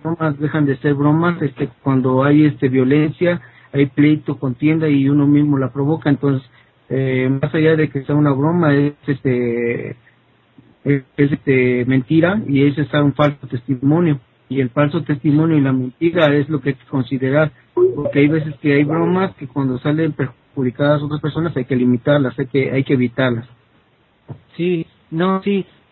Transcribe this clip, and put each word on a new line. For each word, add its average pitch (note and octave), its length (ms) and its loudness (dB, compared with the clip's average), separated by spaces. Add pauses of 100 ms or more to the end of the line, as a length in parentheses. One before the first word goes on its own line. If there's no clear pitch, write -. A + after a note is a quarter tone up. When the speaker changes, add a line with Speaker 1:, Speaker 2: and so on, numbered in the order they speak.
Speaker 1:
bromas D#3+ 360 -4
dejan D3+ 260 -2
de C3+ 120 0
ser D3 160 0
bromas, D#3+ 480 0
este, C#3+ 280 -4 (120)
cuando C3 420 0
hay, D3 220 4
este, C#3+ 240 0
violencia, D3+ 720 0 (320)
hay C#3 140 2
pleito, D3+ 500 0
contienda D3+ 520 -2
y C#3 200 2
uno C#3+ 180 2
mismo D3 300 2
la C3 140 -2
provoca. D3 380 -2
Entonces, C#3 380 0 (420)
eh, C3 400 -2 (120)
más C#3 140 -2
allá D#3+ 200 2
de D#3 140 0
que C#3 140 -8
sea D3 120 -2
una D3 160 2
broma, D3+ 440 2
es, C#3+ 180 0 (140)
este, A#2+ 840 -2 (960)
es, C#3 180 0 (140)
es, C#3+ 160 2
este, B2+ 520 0
mentira D#3+ 600 2
y C#3 180 2
es, C#3+ 120 0
es D3+ 160 -4
un D3 200 2
falso D3 340 0
testimonio. C#3 720 0 (280)
Y C3+ 140 -2
el B2+ 80 -2
falso D3 340 0
testimonio D#3 540 0
y C#3+ 40 4
la C3+ 120 2
mentira D3 600 0
es D3 160 0
lo D3+ 120 -2
que C#3+ 80 -4
hay C3+ 60 -2
que - 100 -20
considerar, C3+ 680 -2 (220)
porque C#3+ 460 0
hay D3 80 6
veces D#3 340 -2
que C#3+ 120 2
hay C#3+ 100 2
bromas E3+ 520 -2
que C#3+ 120 -14
cuando C3 320 -4
salen D3+ 340 -2
perjudicadas C#3+ 880 -4
a D3 40 -6
otras D3 160 -6
personas D#3+ 340 -4
hay B2+ 100 -4
que C3+ 100 -4
limitarlas, B2 640 0
hay C3+ 80 -6
que, C3+ 240 -2
hay C3+ 120 -2
que D3 100 -4
evitarlas. B2 540 -2 (1120)
Speaker 2:
Sí, E3+ 280 -2 (260)
no, F#3+ 320 0
sí, G3 220 -2 (260)